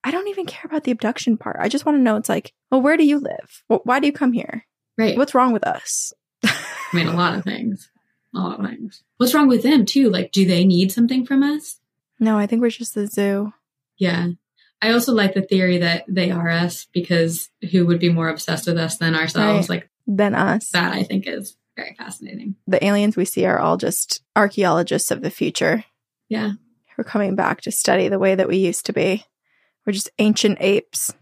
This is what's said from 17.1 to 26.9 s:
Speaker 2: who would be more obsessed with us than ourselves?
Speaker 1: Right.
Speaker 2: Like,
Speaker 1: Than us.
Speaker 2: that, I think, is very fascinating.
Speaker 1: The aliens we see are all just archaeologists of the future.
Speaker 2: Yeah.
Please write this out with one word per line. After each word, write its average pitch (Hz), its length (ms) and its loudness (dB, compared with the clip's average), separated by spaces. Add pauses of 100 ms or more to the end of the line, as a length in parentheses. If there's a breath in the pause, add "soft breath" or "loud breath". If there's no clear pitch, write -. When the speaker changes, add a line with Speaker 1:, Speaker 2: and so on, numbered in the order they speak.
Speaker 2:
who 180 160 4
would 170 120 2
be 175 140 2
more 165 160 0
obsessed 160 380 -4
with 170 100 0
us 160 220 -4
than 165 160 0
ourselves? 170 560 0
Speaker 1:
Right. 175 100 0
Speaker 2:
Like, - 100 -20 (160)
Speaker 1:
Than 208 280 2
us. 208 380 0
Speaker 2:
that, 180 200 0
I 185 100 -4
think, 190 240 -4
is - 300 -10 (200)
very - 200 -14
fascinating. - 600 -14 (100)
Speaker 1:
The 190 180 0
aliens 202 320 2
we 180 80 0
see - 220 -2
are 185 120 2
all 165 200 0
just - 440 -6 (140)
archaeologists 190 760 0
of - 120 -4
the 165 80 -6
future. - 540 -2 (440)
Speaker 2:
Yeah. 220 220 -4 (440)